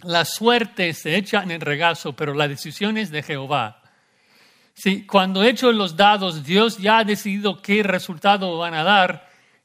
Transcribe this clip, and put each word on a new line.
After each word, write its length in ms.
la 220
suerte 680
se 220
echa 260
en 80
el 100
regazo, 540
pero 180
la 160
decisión 480
es 140
de 120
Jehová. 600
Si 300
cuando 380
echo 300
los 240
dados, 480
Dios 340
ya 200
ha 60
decidido 560
qué 220
resultado 760
van 180
a 100
dar, 460